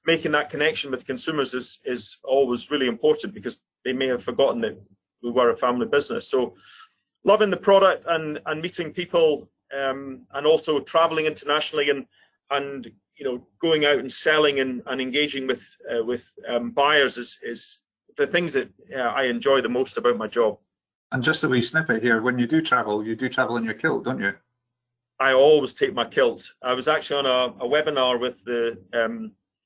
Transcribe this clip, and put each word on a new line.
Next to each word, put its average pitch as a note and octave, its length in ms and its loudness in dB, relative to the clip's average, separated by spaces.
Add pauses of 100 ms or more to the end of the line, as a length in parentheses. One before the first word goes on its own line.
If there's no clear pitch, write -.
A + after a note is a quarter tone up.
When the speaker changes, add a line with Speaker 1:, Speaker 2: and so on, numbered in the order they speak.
Speaker 1:
making D#3+ 260 0
that D3 180 0
connection D3 420 -2
with B2 140 -8
consumers C3 480 -4
is, B2+ 300 -8
is A#2+ 400 -8
always B2+ 480 0
really C3+ 160 0
important B2 460 0
because G#2+ 280 -12 (220)
they B2+ 100 -4
may C3+ 140 -2
have B2+ 160 -2
forgotten A#2+ 380 0
that G#2+ 160 -4 (460)
we A#2+ 80 -4
were A#2+ 180 4
a A2+ 80 0
family B2 280 0
business. A#2+ 420 -2
So B2+ 280 -2 (680)
loving G3+ 260 6
the F3+ 80 0
product G3 500 4
and, D#3+ 380 -4
and D#3 160 -6
meeting E3 320 -8
people, E3 560 0 (280)
um, C3+ 440 -6 (120)
and C#3+ 140 -2
also D#3 320 2
traveling D#3+ 460 2
internationally D3+ 640 -2
and, C#3 160 -2 (440)
and, C#3 400 -4 (260)
you C#3+ 100 -16
know, B2 200 -6 (160)
going D#3+ 240 2
out C#3+ 140 4
and B2+ 120 -8
selling D3+ 480 2
and, B2+ 280 -4
and C3 140 -4
engaging C3+ 460 -2
with, B2+ 160 -4 (280)
uh, A#2 120 -2
with, A#2+ 280 -6 (160)
um, A#2+ 240 -4
buyers C#3 460 2
is, A#2+ 260 -12
is A#2+ 360 -12 (380)
the C#3+ 100 2
things E3+ 260 -2
that, C3 160 -2 (260)
uh, C3+ 40 -6
I B2 260 0
enjoy B2+ 360 2
the A2+ 80 -4
most B2 280 -2
about A#2 200 2
my A2 100 -4
job. A2 300 0 (540)
Speaker 2:
And B2+ 120 -2
just D3+ 200 0
a D#3 40 0
wee B2+ 140 2
snippet B2+ 400 -2
here: A#2 200 2
when B2 180 0
you A#2+ 80 2
do D#3+ 140 2
travel, G#2+ 440 -2
you A2+ 100 -4
do B2 140 -6
travel A#2+ 280 -2
in A2+ 80 -2
your A2 80 -4
kilt, C3+ 320 -2
don't C3 160 -4
you? G2+ 120 -2 (840)
Speaker 1:
I C3 140 4
always C#3 400 6
take C3+ 200 0
my A#2 120 -2
kilt. - 460 0 (100)
I B2+ 120 -2
was B2+ 140 -2
actually D3 400 -2
on B2+ 320 2
a, B2+ 60 -6
a A#2+ 40 -4
webinar C3+ 500 2
with B2 260 -4
the, A#2 340 -2 (140)
um, A2+ 380 -4 (340)